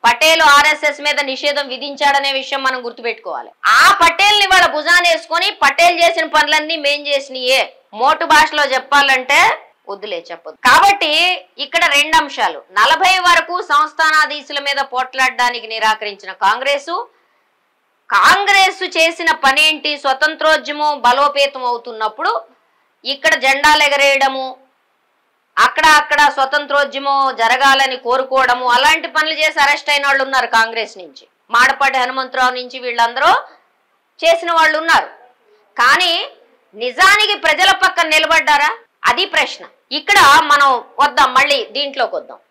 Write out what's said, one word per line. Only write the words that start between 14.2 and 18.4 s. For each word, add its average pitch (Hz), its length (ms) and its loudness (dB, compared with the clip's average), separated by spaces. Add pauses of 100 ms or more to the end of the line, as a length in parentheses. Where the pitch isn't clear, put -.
మీద 277 120 -2 (140)
పోట్లాడడానికి 247 800 -2
నిరాకరించిన 208 600 -4 (120)
కాంగ్రెస్, 277 480 -2 (1160)
కాంగ్రెస్ 381 760 2 (140)